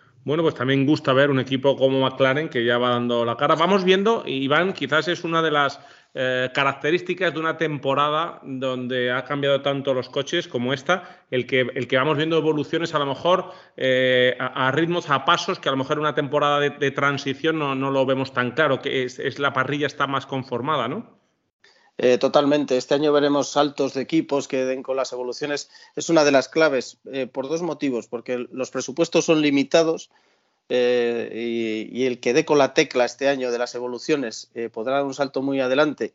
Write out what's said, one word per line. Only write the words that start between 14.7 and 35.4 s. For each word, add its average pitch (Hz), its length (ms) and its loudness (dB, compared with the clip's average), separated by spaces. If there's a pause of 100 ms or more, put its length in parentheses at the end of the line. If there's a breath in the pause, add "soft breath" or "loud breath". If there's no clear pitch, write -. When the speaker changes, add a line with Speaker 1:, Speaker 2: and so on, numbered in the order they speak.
Speaker 1:
ritmos, 165 400 0
a 135 160 2
pasos, 165 320 2
que - 100 -4
a 139 40 2
lo 135 40 0
mejor 139 220 -2
en 151 60 -2
una 147 100 0
temporada 147 440 2
de, 143 120 2
de 139 200 -2
transición 139 680 -2
no, 139 160 -2
no 135 160 -2
lo 135 160 2
vemos 131 260 0
tan 123 200 0
claro, 139 280 2
que 131 240 -2
es, 123 140 -10
es 135 200 -4
la 143 140 0
parrilla 143 340 -2
está 139 200 -4
más 135 180 -4
conformada, 131 640 -4
¿no? 202 340 -10 (720 soft breath)
Speaker 2:
Eh, 123 220 4
totalmente. 143 580 2
Este 127 180 -2
año 147 180 2
veremos 143 400 2
saltos 139 420 0
de 135 80 -4
equipos 143 460 -2
que 131 160 -2
den 131 180 -4
con 131 140 -6
las 131 160 -4
evoluciones. 127 580 -6 (240 loud breath)
Es - 160 -6
una 160 140 6
de 143 80 4
las 135 160 4
claves, 147 500 0 (140)
eh, 131 160 -6
por 135 200 -8
dos 165 140 -4
motivos, 139 460 -4
porque 123 420 -8
los 127 220 -8
presupuestos 147 540 0
son 156 140 4
limitados, 151 720 2 (580)
eh, 120 640 0
y, 113 720 -4
y 131 40 2
el 123 120 -4
que 120 140 0
dé 151 120 4
con 151 140 4
la 135 160 2
tecla 131 300 2
este 135 240 -2
año 127 240 -2
de 120 60 -2
las 123 180 -6
evoluciones, 123 800 -4
eh, 117 140 -6
podrá 117 240 -4
dar 143 100 0
un 135 100 -6
salto 139 260 -4